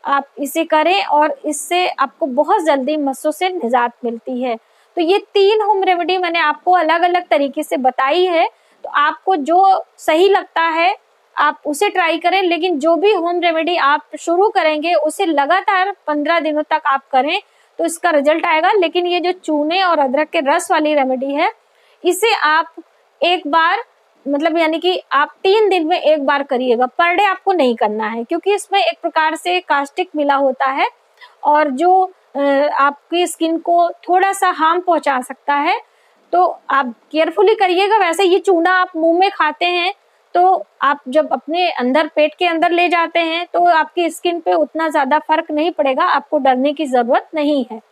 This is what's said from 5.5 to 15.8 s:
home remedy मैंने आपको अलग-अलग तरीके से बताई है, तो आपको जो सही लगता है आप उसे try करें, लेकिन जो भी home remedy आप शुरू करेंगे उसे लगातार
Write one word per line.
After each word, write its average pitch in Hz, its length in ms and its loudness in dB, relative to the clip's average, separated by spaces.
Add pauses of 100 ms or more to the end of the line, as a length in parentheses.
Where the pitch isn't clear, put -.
home 403 200 0
remedy 370 360 0
मैंने 339 200 -2
आपको 302 340 0
अलग-अलग 349 560 2
तरीके 285 340 0
से 330 140 -6
बताई 269 480 0
है, 359 260 0 (340)
तो - 60 -12
आपको 311 460 0
जो 359 480 2 (140)
सही 339 300 2
लगता 349 340 0
है 330 340 0 (420)
आप 294 280 0
उसे 302 220 -2
try 339 300 -2
करें, 359 240 0
लेकिन 339 360 -2
जो 330 180 0
भी 392 160 2
home 349 280 -2
remedy 330 360 -2
आप 294 300 0 (120)
शुरू 359 300 0
करेंगे 320 460 0
उसे 311 320 -2
लगातार 370 720 0 (100)